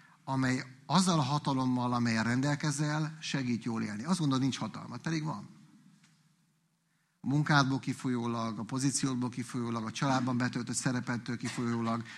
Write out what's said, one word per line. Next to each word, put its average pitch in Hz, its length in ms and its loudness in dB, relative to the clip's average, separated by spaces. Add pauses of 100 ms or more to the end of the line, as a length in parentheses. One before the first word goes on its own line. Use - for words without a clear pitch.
(240)
amely 131 400 0 (220)
azzal 175 320 4
a 143 40 4
hatalommal, 127 720 2
amelyen 117 320 2
rendelkezel, 147 960 0
segít 123 440 -2
jól 113 180 -2
élni. 107 220 -6
Azt 175 140 0
gondolod, 135 240 2
nincs 127 160 2
hatalmat, 113 420 -8
pedig 160 220 -2
van. 127 360 -8 (1600)
A - 40 -10
munkádból 139 520 4
kifolyólag, 117 800 -2
a 110 60 -6
pozíciódból 131 640 0
kifolyólag, 117 560 -4
a 110 60 -4
családban 127 460 0
betöltött 120 400 -2
szerepettől 120 600 -2
kifolyólag, 117 680 -2 (140)